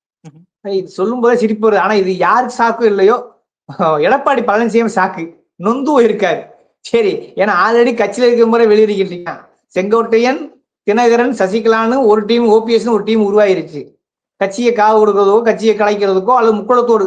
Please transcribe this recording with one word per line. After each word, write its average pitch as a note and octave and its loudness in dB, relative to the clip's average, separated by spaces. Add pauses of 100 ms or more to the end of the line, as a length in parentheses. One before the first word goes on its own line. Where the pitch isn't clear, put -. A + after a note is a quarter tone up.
(720)
இது F#3 -4
சொல்லும் A3+ -4
போதே A#3 2
சிரிப்பு G#3+ -2
வருது. G3+ 2
ஆனா G#3 0
இது F#3+ 0
யாருக்கு A3 0
சாக்கும் A#3 0
இல்லையோ, G3 2 (800)
எடப்பாடி C4 0
பழனிசாமி G#3+ 0
சாக்கு, F#3 -4 (300)
நொந்து B3 -4
போயிருக்காரு. G3+ 0 (420)
சரி, A3 -2 (200)
ஏன்னா F#3+ -2
already A#3 2
கட்சியில A3+ -2
இருக்கிற A#3 2
முறை A#3 2
வெளியிருக்கீங்க. F#3+ 0 (420)
செங்கோட்டையன், A3+ 0 (460)
தினகரன், A#3 2
சசிகலான்னு A3 0
ஒரு G#3 2
டீம், A#3 0
ஓ G#3+ 4
பி A3+ -2
எஸ்னு A3 0
ஒரு G3 -2
டீம் A3 0
உருவாயிருச்சு. F#3+ 0 (600)
கட்சியை G#3 -2
காவு G#3+ 2
கொடுக்கறதுக்கோ, G#3 2
கட்சியை A3 0
கலைக்கிறதுக்கோ, G3+ 0
அல்லது A3+ 2
முக்குளத்தோர் A3+ 0